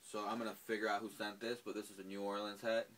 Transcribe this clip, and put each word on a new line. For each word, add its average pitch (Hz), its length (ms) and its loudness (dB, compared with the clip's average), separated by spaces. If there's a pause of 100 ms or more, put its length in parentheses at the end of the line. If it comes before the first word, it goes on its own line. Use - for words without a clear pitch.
So 107 240 -2
I'm 113 120 2
gonna 110 160 0
figure 107 340 2
out 104 140 4
who 110 60 -4
sent 104 300 -4
this, 120 260 -2
but 98 120 -2
this 104 120 -4
is 98 120 -12
a - 20 -6
New 98 180 -4
Orleans 101 420 0
hat 113 360 4